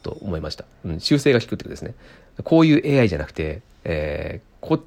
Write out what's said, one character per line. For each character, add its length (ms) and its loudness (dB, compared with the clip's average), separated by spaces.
と 180 -8
思 160 -6
い 40 -6
ま 100 -6
し 60 -12
た。 80 -16
う 80 -6
ん。 80 -6
修 180 2
正 140 4
が 80 4
効 60 -10
く 80 -6
っ 20 -6
て 80 -12
こ 40 -14
と 20 -
で 60 -12
す 60 -14
ね。 120 -10
こ 160 6
う 60 8
い 80 6
う 100 6
エ 140 4
ー 20 6
ア 40 6
イ 40 4
じ 60 0
ゃ 40 -4
な 60 -6
く 60 -12
て、 320 -6
え 580 -4
ー、 240 -20
こ 80 2
っ 120 -2